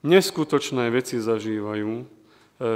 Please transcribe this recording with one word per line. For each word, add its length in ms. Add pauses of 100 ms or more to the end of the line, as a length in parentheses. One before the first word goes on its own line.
neskutočné 880
veci 320
zažívajú, 680 (120)
e, 20 (720)